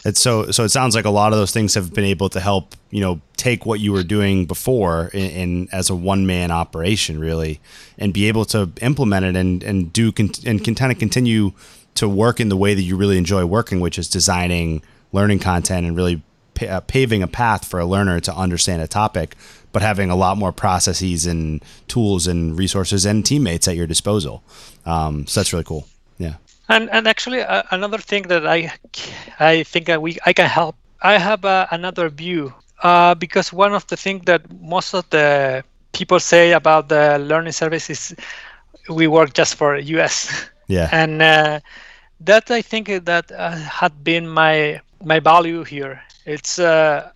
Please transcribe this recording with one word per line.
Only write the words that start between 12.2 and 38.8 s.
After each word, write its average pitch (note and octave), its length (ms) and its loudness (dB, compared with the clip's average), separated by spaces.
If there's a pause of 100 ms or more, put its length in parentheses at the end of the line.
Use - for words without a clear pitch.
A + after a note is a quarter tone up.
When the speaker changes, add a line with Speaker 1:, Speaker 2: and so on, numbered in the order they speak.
Speaker 1:
in G#2+ 100 2
the G2 80 2
way G2+ 160 2
that G2 80 0
you F2+ 120 -2
really G2 220 2
enjoy F2+ 300 0
working, G2 340 -2
which F2 180 -4
is E2 100 -6
designing F2 760 -2 (300)
learning G2+ 260 2
content F2+ 480 -2
and E2+ 100 -4
really F2 240 0 (340)
pa-, A2+ 120 -4
uh, F#2 140 -6
paving A2+ 420 0
a F2+ 40 -2
path A2 400 -2
for F2+ 140 -6
a E2+ 60 -2
learner F#2+ 340 0
to E2 160 -6
understand F2 460 -2
a D#2 40 -6
topic G2+ 480 -4 (380)
but G2 100 0
having G2 280 0
a F2+ 60 2
lot F#2+ 220 2
more F#2 140 -2
processes F2 760 -2
and D#2+ 360 -4 (240)
tools G2+ 400 0
and E2 320 -2
resources F#2+ 480 0
and G#2 180 0
teammates G2+ 440 0
at F2 80 -2
your E2+ 100 -2
disposal. E2 560 -2 (440)
Um, D#2 400 -2
so - 140 -2
that's - 120 -2
really E2+ 120 -4
cool. D2+ 220 -10 (320)
Yeah. D#2+ 160 -8 (340)
Speaker 2:
And, A3 220 0
and A3 180 0
actually, B3 320 -2
uh, G3 300 -2
another G3+ 280 -4
thing G3+ 260 -4
that E3+ 220 0
I, E3 240 0 (720)
I D#3+ 220 4
think E3+ 240 -4
that E3 160 0
we, E3 240 -6
I F3+ 80 4
can E3+ 140 4
help, D#3+ 280 -2 (240)
I G3+ 160 4
have, F#3+ 280 0
uh, F#3+ 260 2
another E3+ 400 -4
view, D3+ 420 -6 (300)
uh, F3 320 8
because F3 380 -2
one G3 220 2
of G3 120 -2
the E3+ 100 -8
things F#3+ 300 -6
that E3+ 160 2 (180)
most F3 320 -4
of F#3 160 -4
the C#3+ 560 2 (280)
people F3+ 280 2
say E3+ 320 6
about D#3 380 4
the D3 300 4
learning D#3 320 -2
service D#3+ 360 -4
is E3 260 -10 (760)